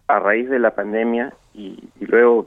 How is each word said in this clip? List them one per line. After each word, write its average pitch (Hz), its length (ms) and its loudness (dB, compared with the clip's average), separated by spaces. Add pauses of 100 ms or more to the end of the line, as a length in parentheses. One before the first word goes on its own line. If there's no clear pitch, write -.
a 104 120 2
raíz 110 280 0
de 131 120 -2
la 110 160 2
pandemia 113 580 -4 (180)
y, - 360 -18 (100)
y - 80 -10
luego, 117 400 4